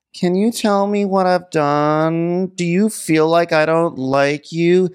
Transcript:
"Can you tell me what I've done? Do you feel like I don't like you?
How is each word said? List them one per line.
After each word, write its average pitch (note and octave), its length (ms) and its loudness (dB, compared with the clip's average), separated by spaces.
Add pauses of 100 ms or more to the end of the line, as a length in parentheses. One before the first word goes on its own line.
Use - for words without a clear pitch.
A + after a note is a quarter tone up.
(140)
"Can F3+ 220 -2
you G#3 160 0
tell G3+ 360 0
me G3+ 180 -2
what F#3+ 200 0
I've F3+ 240 0
done? D#3+ 1040 0
Do F3 100 -4
you F#3 240 0
feel D#3 380 0
like E3+ 240 2
I D#3 140 2
don't D#3+ 320 0
like C#3 540 0
you? F3 440 2